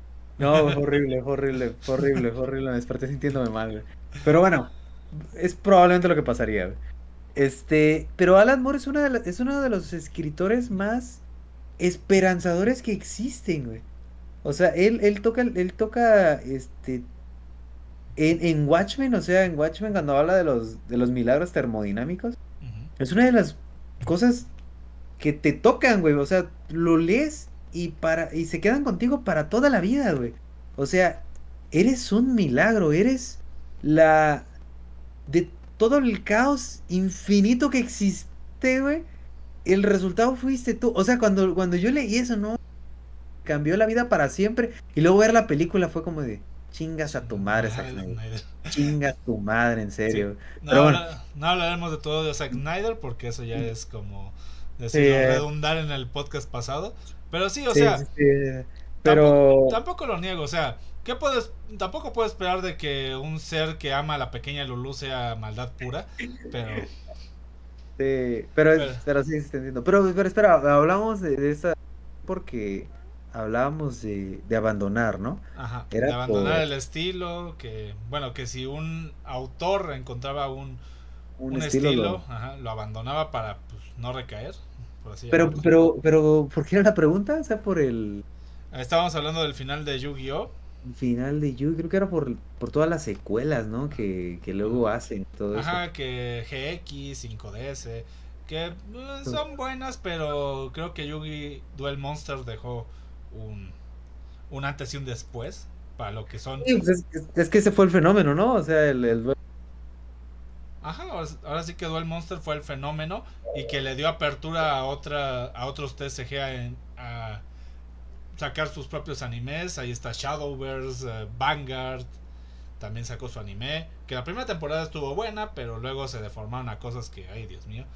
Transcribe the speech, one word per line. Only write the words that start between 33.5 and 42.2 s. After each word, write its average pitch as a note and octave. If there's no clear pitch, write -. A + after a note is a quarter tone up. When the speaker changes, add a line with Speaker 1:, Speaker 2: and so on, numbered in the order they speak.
Speaker 1:
la... D#3
De E3+
todo A#3+
el A#3
caos B3
infinito G3+
que C#4
existe, -
güey, D4
el F#3+
resultado G3+
fuiste B3
tú. A#3
O F#3+
sea, A#3+
cuando, F#3+
cuando F3+
yo G3+
leí B3
eso, A#3+